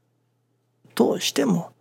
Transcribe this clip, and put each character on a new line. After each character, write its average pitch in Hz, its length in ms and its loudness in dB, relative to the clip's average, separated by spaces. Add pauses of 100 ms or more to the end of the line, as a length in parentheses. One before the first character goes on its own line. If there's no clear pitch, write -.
(880)
う - 80 -20
と 220 240 2
し - 140 -4
て 285 120 -2
も 175 360 -2